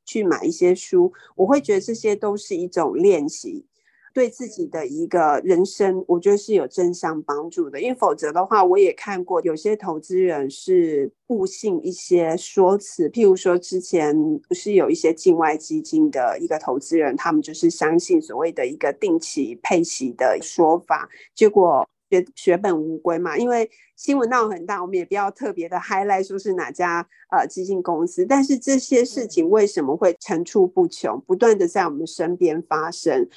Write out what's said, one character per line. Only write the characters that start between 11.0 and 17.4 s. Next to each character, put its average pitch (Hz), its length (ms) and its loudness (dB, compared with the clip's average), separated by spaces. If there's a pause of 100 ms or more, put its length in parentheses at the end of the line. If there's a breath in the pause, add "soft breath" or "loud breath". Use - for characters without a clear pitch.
误 208 180 -2
信 190 400 -4
一 185 60 -4
些 170 460 0
说 190 400 2
辞， 170 320 -2
譬 226 180 4
如 190 80 8
说 180 220 2
之 180 240 -4
前 151 340 0 (320)
不 180 80 -2
是 208 160 -6
有 180 180 4
一 156 60 2
些 165 180 2
境 170 220 4
外 156 220 0
基 156 240 -6
金 156 280 2
的 127 300 -2
一 - 80 -6
个 160 100 -2
投 131 220 -4
资 - 180 -2
人， 143 200 2
他 170 160 -2
们 156 80 2